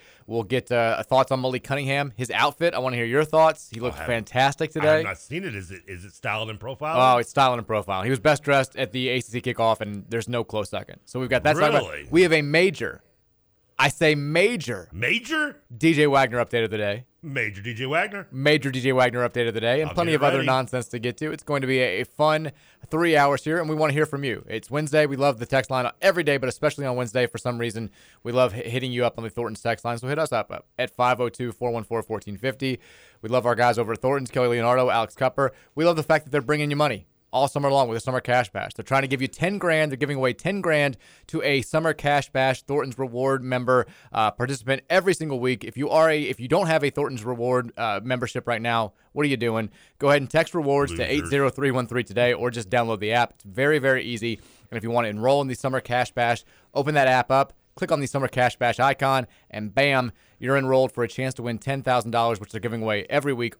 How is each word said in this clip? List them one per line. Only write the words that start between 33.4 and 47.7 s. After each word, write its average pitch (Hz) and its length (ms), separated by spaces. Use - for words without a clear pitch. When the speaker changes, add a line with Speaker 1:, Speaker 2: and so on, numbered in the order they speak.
Speaker 1:
our 120 100
guys 120 220
over 113 160
at 107 60
Thornton's, 131 320
Kelly 127 160
Leonardo, 120 420
Alex 110 260
Cupper. 131 360
We 151 100
love 170 120
the 151 60
fact 151 220
that 131 60
they're 143 100
bringing 147 280
you 143 80
money 139 280
all 135 160
summer 139 240
long 135 160
with 113 80
a 113 60
summer 127 180
cash 123 300
bash. 101 240
They're - 100
trying 135 200
to 135 40
give 127 140
you 135 60
ten 185 320
grand. 160 320
They're 131 60
giving 139 200
away 127 160
ten 190 280
grand 147 360
to 160 160
a 139 180
summer 160 320
cash 143 380
bash - 320
Thornton's 135 340
Reward 131 460
member, 127 420
uh, 107 200
participant 127 580
every 185 240
single 147 260
week. 123 240
If 113 140
you 135 140
are 160 180
a, 151 100
if 127 200
you 113 80
don't 180 180
have 160 180
a 143 60
Thornton's 131 340
Reward, 120 540